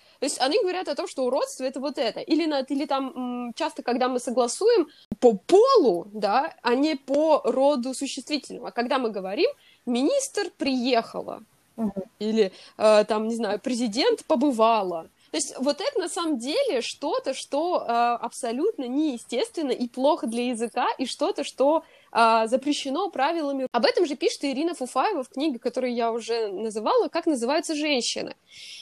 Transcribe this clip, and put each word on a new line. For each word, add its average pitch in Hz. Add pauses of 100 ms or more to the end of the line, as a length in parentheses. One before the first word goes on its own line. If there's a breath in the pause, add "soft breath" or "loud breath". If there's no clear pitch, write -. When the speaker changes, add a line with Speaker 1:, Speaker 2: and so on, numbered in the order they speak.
(200 soft breath)
Speaker 1:
То 262
есть -
они 294
говорят 359
о 294
том, 349
что 262
уродство — 269
это 262
вот 277
это. 220
Или 311
на-, 294
или 277
там, 269 (360)
м, 226
часто, -
когда 240
мы 247
согласуем 294 (300 loud breath)
по 233
полу, 349
да, 214
а 240
не 302
по 285
роду 254
существительного. 254
Когда 247
мы 233
говорим: 208 (360 soft breath)
"Министр 359
приехала", 247 (340)
Speaker 2:
Мгм. 202 (160)
Speaker 1:
или, 208 (260 loud breath)
э, 214
там, 220
не 233
знаю, 214
"президент 247
побывала". 220 (240 soft breath)
То -
есть -
вот 285
это 494
на 359
самом 320
деле 302
что-то, 311
что, 320
э, 233
абсолютно 240
неестественно 269
и 247
плохо 294
для 240
языка, 240 (100)
и -
что-то, 294
что, 302 (300 soft breath)
э, 226
запрещено 277
правилами. 277
Об 240
этом 370
же 285
пишет 415
и 277
Ирина 320
Фуфаева 277
в -
книге, 269
которую 247
я 233
уже 226
называла, 220
"Как -
называются 302
женщины". 294 (480 loud breath)